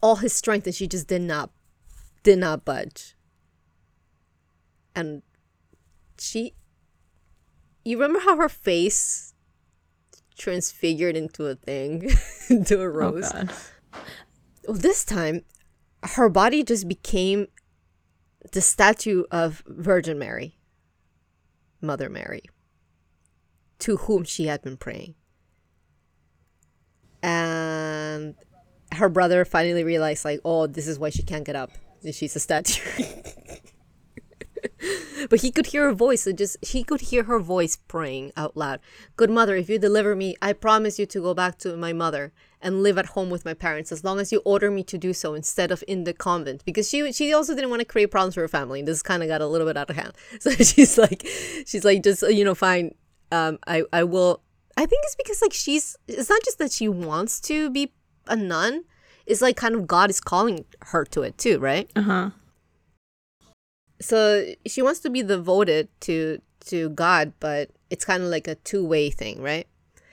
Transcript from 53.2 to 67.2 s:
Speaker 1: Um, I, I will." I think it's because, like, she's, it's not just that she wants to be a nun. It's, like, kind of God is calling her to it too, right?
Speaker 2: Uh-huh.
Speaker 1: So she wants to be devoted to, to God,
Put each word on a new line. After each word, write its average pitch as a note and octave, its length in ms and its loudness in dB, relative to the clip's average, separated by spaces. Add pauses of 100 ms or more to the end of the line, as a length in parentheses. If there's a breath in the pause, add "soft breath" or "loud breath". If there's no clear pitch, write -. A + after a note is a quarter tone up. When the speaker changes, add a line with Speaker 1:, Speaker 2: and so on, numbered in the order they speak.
Speaker 1:
Um, D#3+ 340 0
I, E3 260 0
I E3+ 120 4
will." F3+ 380 2 (360)
I D4+ 80 4
think C#5 200 4
it's C#5+ 100 -8
because, G#4+ 260 -6
like, A4 120 4
she's, - 420 -2 (120)
it's A#3 220 -4
not G#4+ 140 4
just - 160 -4
that D4 120 -2
she A3 180 -2
wants F3 520 -4
to D4+ 300 -2
be C#4 220 -4 (340)
a A3+ 80 0
nun. G#3 480 -2 (420)
It's, G#3 160 0
like, B3+ 160 4
kind A3+ 160 0
of G3 140 -2
God F#3 240 6
is - 80 -4
calling F#3+ 460 0 (260)
her D#3+ 140 0
to - 180 -2
it - 140 -8
too, G#3 220 2
right? C#3 360 0
Speaker 2:
Uh-huh. G3 360 0 (1700)
Speaker 1:
So G#3 520 2 (140)
she C4 140 -4
wants C#4 200 2
to D4+ 80 -4
be B3 140 -2
devoted F3+ 640 2 (140)
to, D#3+ 400 -2 (240)
to E3 240 -4
God, E3 500 2